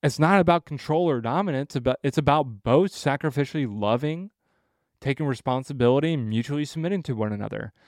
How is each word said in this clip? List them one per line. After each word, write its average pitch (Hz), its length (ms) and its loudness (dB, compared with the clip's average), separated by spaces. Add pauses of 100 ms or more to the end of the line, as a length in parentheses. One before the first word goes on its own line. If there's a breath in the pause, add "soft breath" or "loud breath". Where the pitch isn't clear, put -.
It's 147 180 -2
not 180 200 6
about 170 260 4
control 160 440 -2
or 131 100 0
dominance, 143 640 -2
but 127 200 0
it's 143 160 -2
about 139 460 0
both 156 280 4
sacrificially 143 800 -2
loving, 127 600 -2 (720)
taking 139 240 -2
responsibility, 131 880 0
and 120 160 -4
mutually 139 340 -2
submitting 165 400 -4
to 127 120 -4
one 107 180 -2
another. 104 400 -8 (140 soft breath)